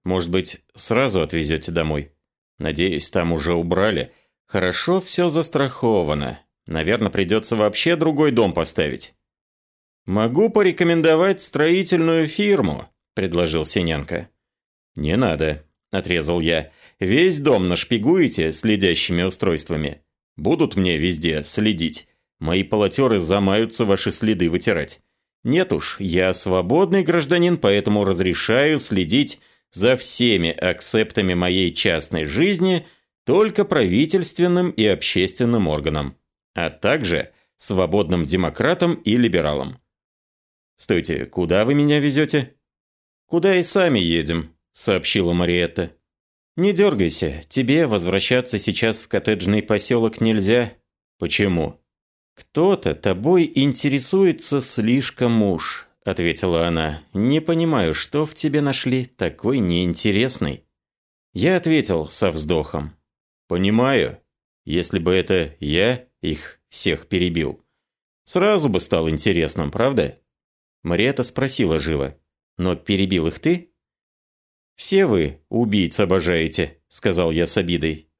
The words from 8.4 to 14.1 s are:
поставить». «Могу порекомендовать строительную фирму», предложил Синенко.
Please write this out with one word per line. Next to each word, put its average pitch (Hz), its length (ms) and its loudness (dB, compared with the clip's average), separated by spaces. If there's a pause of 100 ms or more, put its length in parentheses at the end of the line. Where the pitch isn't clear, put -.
поставить». 80 600 -4 (920)
«Могу 120 440 0
порекомендовать 170 920 2
строительную 165 840 2
фирму», 151 600 0 (280)
предложил 85 500 0
Синенко. 82 640 -4 (640)